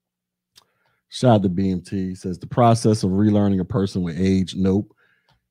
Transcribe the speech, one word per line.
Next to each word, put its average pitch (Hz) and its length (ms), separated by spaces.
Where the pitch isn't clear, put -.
Shout 123 260
out 98 80
to 95 60
B 95 200
M 90 120
T, 92 340
says, 92 240
"The - 80
process 117 560
of 92 80
relearning 104 480
a 87 60
person 98 360
with 85 180
age." 95 360
Nope. 95 400